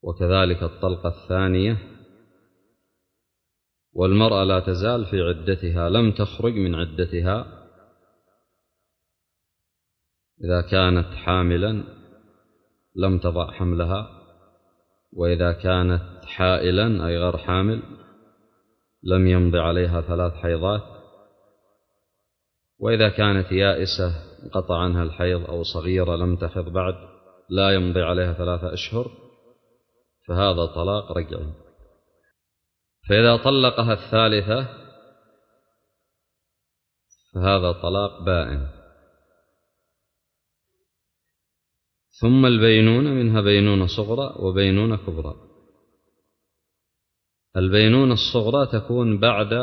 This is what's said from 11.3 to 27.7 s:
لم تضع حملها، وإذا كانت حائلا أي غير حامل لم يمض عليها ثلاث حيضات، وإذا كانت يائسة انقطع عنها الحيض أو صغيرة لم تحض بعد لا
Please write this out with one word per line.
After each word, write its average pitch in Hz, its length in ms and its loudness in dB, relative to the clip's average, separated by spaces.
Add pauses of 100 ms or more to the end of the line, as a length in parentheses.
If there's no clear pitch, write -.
لم 92 240 0
تضع 87 320 -4
حملها، 87 580 -4 (1040)
وإذا 87 380 0
كانت 90 760 -2
حائلا 92 840 0
أي 85 100 -2
غير 85 200 -2
حامل 95 460 -2 (1200)
لم 92 240 4
يمض 90 280 4
عليها 85 460 0
ثلاث 85 320 -2
حيضات، 87 500 -4 (2000)
وإذا 110 300 2
كانت 101 420 0
يائسة 95 560 0 (360)
انقطع 90 340 -4
عنها 87 260 0
الحيض 85 460 -4
أو 85 140 -6
صغيرة 85 520 -2
لم 87 200 0
تحض 85 340 -6
بعد 90 240 -4 (560)
لا 98 220 2